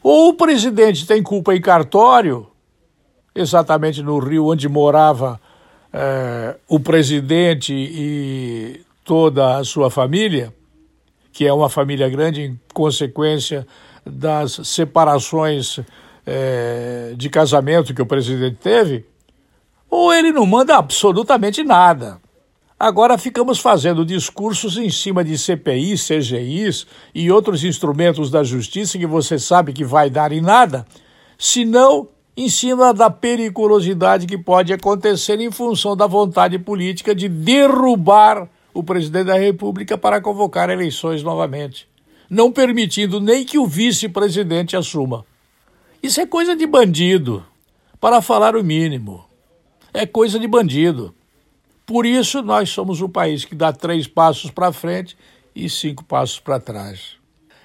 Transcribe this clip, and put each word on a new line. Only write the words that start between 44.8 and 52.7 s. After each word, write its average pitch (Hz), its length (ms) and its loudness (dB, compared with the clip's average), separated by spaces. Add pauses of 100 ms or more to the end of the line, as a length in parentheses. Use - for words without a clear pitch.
Isso 269 180 -2
é 339 60 -2
coisa 339 280 -2
de 320 120 -2
bandido, 175 760 2 (560)
para 233 220 4
falar 214 340 2
o 226 80 -2
mínimo. 143 600 -4 (680)
É 208 140 -4
coisa 220 320 0
de 226 100 -4
bandido. 151 680 0 (720)
Por 233 180 0
isso, 247 380 0
nós 208 260 -2
somos 185 320 -6